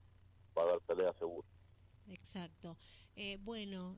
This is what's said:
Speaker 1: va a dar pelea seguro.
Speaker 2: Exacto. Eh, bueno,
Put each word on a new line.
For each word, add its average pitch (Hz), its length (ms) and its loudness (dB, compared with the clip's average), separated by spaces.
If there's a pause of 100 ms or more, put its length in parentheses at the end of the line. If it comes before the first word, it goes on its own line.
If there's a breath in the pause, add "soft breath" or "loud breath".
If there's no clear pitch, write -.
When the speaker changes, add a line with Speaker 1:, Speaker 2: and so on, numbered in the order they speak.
(560)
Speaker 1:
va 82 60 6
a 85 40 8
dar 87 140 6
pelea 87 380 4
seguro. 85 280 -4 (640)
Speaker 2:
Exacto. 175 680 -12 (400 loud breath)
Eh, 196 240 -8
bueno, 196 580 -8